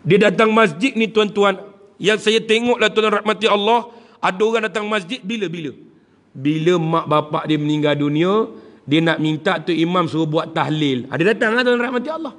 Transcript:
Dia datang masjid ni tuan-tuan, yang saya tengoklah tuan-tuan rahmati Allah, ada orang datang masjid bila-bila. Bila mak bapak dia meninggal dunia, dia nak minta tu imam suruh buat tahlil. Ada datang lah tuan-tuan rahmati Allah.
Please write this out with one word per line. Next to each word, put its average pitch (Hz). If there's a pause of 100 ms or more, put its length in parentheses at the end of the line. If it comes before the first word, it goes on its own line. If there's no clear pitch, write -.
Dia 202
datang 220
masjid 220
ni 220
tuan-tuan, 208 (400)
yang 208
saya 220
tengoklah 220
tuan-tuan 214
rahmati 208
Allah, 208 (320)
ada 185
orang 220
datang 208
masjid 214
bila-bila. 175 (640)
Bila 160
mak 160
bapak 151
dia 151
meninggal 147
dunia, 165 (400)
dia 151
nak 160
minta 156
tu 156
imam 170
suruh 156
buat 156
tahlil. 143
Ada 170
datang 226
lah 254
tuan-tuan 240
rahmati 247
Allah. 320